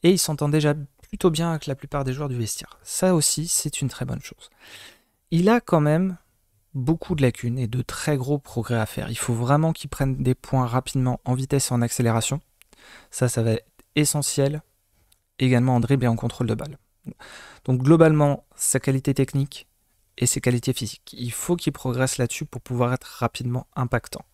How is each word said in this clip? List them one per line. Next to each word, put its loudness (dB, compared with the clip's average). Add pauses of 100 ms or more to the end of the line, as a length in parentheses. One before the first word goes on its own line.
et 6
il 4
s'entend 0
déjà 4 (340)
plutôt 2
bien 0
avec -6
la -4
plupart -6
des -2
joueurs -6
du -4
vestiaire. -8
Ça 2
aussi, 2
c'est -2
une -2
très -6
bonne -6
chose. -18 (800)
Il 4
a 4
quand 2
même 2 (560)
beaucoup -2
de 0
lacunes 0
et -2
de -4
très -2
gros 0
progrès -4
à 2
faire. -8
Il -4
faut -2
vraiment 2
qu'il -8
prenne -2
des 4
points 0
rapidement 0
en 0
vitesse 0
et 0
en 2
accélération. 0 (680)
Ça, 0
ça 0
va 2
être -2 (300)
essentiel 0 (800)
également 4
en 4
dribble 2
et 4
en 2
contrôle -2
de 0
balle. -8 (840)
Donc 0
globalement, 6 (120)
sa 0
qualité 0
technique -2 (480)
et 0
ses 0
qualités 0
physiques. -8
Il -8
faut -4
qu'il -4
progresse -4
là-dessus -2
pour -12
pouvoir -2
être -4
rapidement -6
impactant. -4